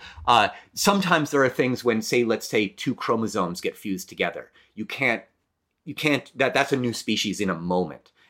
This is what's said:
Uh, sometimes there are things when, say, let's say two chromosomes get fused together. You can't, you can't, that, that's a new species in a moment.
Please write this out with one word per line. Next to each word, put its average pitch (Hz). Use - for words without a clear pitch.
Uh, 117
sometimes 175
there 139
are 131
things 127
when, 113
say, 123
let's 110
say 107
two -
chromosomes 104
get -
fused 95
together. 90
You 107
can't, 117
you 143
can't, 143
that, 131
that's 139
a 143
new 123
species 104
in 98
a 90
moment. 85